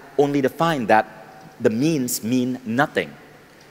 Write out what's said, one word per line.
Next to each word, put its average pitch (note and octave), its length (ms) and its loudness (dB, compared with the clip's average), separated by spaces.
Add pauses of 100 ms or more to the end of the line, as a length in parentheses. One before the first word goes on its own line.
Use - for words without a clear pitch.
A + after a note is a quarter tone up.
(180)
only C#3+ 240 2
to B2+ 80 0
find D#3+ 380 -2
that A2 180 4 (520)
the A#2 120 2
means B2+ 520 -2
mean B2 440 -2
nothing. A2 440 -2 (600)